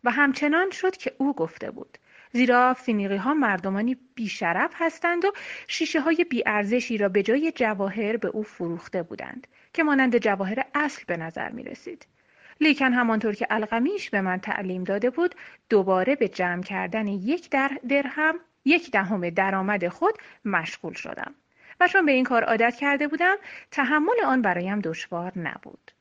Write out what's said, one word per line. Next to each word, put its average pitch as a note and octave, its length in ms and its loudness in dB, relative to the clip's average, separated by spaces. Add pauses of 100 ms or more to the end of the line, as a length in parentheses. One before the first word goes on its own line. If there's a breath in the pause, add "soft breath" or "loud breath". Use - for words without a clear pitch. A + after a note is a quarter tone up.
و A#3+ 80 2
همچنان D4 600 2
شد F#4 260 -2
که - 200 -8
او C4+ 160 -2
گفته - 380 -6
بود، - 260 -16 (340 soft breath)
زیرا B3 420 4
فینیقی‌ها G3+ 600 -2
مردمانی G#3+ 640 0 (180)
بی‌شرف G3+ 600 -2
هستند E4+ 500 0
و G4+ 60 2 (360 loud breath)
شیشه‌های D#4+ 600 0
بی‌ارزشی A3 680 0
را G3+ 120 2
به G3 140 2
جای D4 320 2
جواهر G#3 600 -2
به G#3+ 100 -2
او G#3+ 160 -4
فروخته E3+ 600 -6
بودند - 440 -12 (260 soft breath)
که E4 100 2
مانند C4+ 340 4
جواهر G3 480 0 (100)
اصل D4 320 -2
به E3+ 100 -4
نظر E3 320 -8
می‌رسید. - 580 -14 (520 soft breath)
لیکن C4+ 340 4
همانطور A3+ 420 2
که - 140 -4
القمیش A#3 600 0
به G3+ 120 0
من F#3 160 0
تعلیم F#3 460 -4
داده G3+ 260 0
بود، E4+ 260 -2 (340 loud breath)
دوباره F#3+ 460 4
به A3+ 120 0
جمع F3+ 360 -2
کردن F#3+ 440 -4
یک G3+ 420 -4
در-، C4+ 300 0 (100)
درهم، C#4+ 460 0 (300)
یک E4 260 2
دهم F#3+ 380 0
درآمد F#3+ 580 0
خود G4 280 0 (300 loud breath)
مشغول F3 480 -4
شدم - 420 -12 (440 loud breath)
و F4+ 80 6
چون F4+ 180 4
به D4 60 6
این B3+ 120 6
کار B3 200 2
عادت A#3 320 2
کرده C#4+ 320 0
بودم، F4 280 2 (360 loud breath)
تحمل D4+ 540 2
آن C4 160 2
برایم F#3 380 0
دشوار F3 600 -6
نبود. - 600 -12